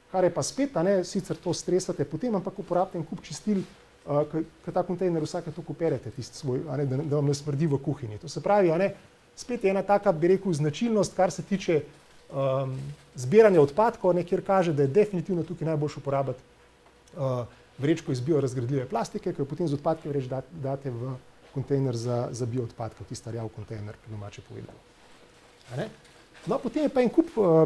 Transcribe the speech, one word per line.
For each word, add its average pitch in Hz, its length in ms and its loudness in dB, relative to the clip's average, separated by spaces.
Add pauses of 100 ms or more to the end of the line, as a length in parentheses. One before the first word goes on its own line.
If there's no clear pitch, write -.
(120)
kar 185 120 2
je 170 80 4
pa 160 120 -2
spet, 269 360 -2
a 165 40 2
ne, 190 200 4
sicer 180 360 -6
to 170 140 -2
stresate 175 540 -2
potem, 214 280 -2
ampak 185 240 -4
uporabite 180 400 0
en 156 80 -4
kup - 160 -10
čistil, 196 360 -2
eh, - 640 -4 (100)
ke, 160 120 -2 (220)
ke 170 60 -8
ta 180 120 0
kontejner 180 400 0
vsake 160 280 -6
toliko 151 240 -10
perete, 139 400 -2
tisti - 240 -12
svoj, 143 300 -4
a 135 100 -4
ne, 143 80 0
da, 131 160 -2
da 147 160 0
vam 143 80 2
ne 143 80 2
smrdi 143 320 -2
v 139 160 0
kuhinji. 110 400 -6
To 151 80 -14
se 143 120 -8
pravi, 196 280 4
a 165 80 2
ne, 196 140 0 (420)
spet 240 280 -6
je 190 120 4
ena 190 80 0
taka, 202 280 4
bi 170 240 4
rekel, 190 200 0
značilnost, 180 600 0
kar 185 160 2
se - 120 -8
tiče, 180 380 0
ehm, 135 960 -4 (400)
zbiranja 175 460 8
odpadkov, 208 500 4
a 175 80 2
ne, 165 40 0
kjer 175 200 -2
kaže, 185 300 2
da 139 140 4
je 131 120 -2
definitivno 185 440 0
tukaj 165 240 -6
najboljše 151 320 -2
uporabiti, 135 400 -2 (760)
eh, 127 480 -4 (140)
vrečko 160 340 0
iz 127 120 0
biorazgradljive 131 600 0
plastike, 208 480 -4
ki 143 80 -4
jo 139 40 -2
potem 160 220 -2
z 143 80 0
odpadke 160 340 -2
vreč 139 220 -4
dat-, 131 160 -6 (160)
date 139 280 -6
v 127 240 -8 (380)
kontejner 135 420 0
za, 120 360 -2
za 123 140 -6
bioodpadke, 113 580 -6
v - 40 -14
tisti 117 240 -12
rjav 113 240 -8
kontejner, 104 480 -12
po 110 80 -18
domače 101 360 -12
povedano. 110 320 -16 (920)
A 123 80 -6
ne? 214 100 -6 (580)
No, 233 120 0
potem 302 260 0
je - 80 0
pa 254 80 4
en 240 80 4
kup, - 260 2
eh, 160 300 6